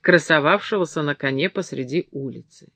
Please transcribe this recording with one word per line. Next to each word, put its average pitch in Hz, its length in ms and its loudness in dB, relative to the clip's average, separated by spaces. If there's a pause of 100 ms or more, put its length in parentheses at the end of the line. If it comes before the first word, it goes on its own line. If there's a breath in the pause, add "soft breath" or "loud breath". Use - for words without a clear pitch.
красовавшегося 170 1000 2
на 143 120 -2
коне 139 340 -2
посреди 147 640 -6
улицы. 127 640 -12